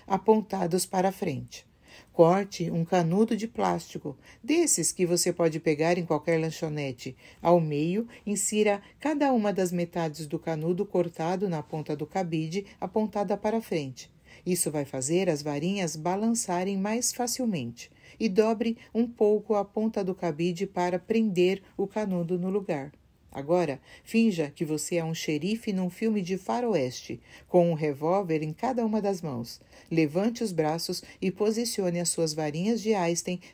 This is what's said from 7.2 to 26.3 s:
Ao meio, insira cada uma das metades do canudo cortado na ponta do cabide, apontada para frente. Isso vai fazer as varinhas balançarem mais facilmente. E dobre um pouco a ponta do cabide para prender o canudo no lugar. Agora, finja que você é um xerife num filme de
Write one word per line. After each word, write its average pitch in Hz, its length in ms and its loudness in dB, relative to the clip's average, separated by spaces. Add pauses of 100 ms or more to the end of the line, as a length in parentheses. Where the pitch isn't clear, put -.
Ao 170 200 6
meio, 165 480 -2 (180)
insira 208 560 0 (160)
cada 285 340 2
uma 208 200 2
das 180 180 0
metades 165 560 -4
do 160 100 -6
canudo 165 480 -2
cortado 180 640 -2
na 156 140 -2
ponta 156 320 -6
do 147 120 -6
cabide, 170 600 -2 (140)
apontada 202 560 -2
para 214 240 -2
frente. 143 500 -6 (340)
Isso 175 240 0
vai 147 160 -2
fazer 170 460 0
as 147 120 -2
varinhas 160 520 -2
balançarem 196 800 0
mais 214 360 -2
facilmente. 220 760 -4 (300)
E 220 120 0
dobre 220 480 2 (160)
um 233 120 2
pouco 214 480 2
a 202 100 0
ponta 220 380 -2
do 180 120 -2
cabide 175 520 -2
para 180 320 -2
prender 190 640 2 (140)
o 196 100 -2
canudo 185 520 -2
no 180 100 -2
lugar. 185 420 -4 (400)
Agora, 147 480 0 (240)
finja 185 520 2
que 175 100 -4
você 156 320 -2
é 165 80 0
um 165 80 -4
xerife 170 580 -2
num 185 200 -2
filme 214 320 -2
de 185 160 -4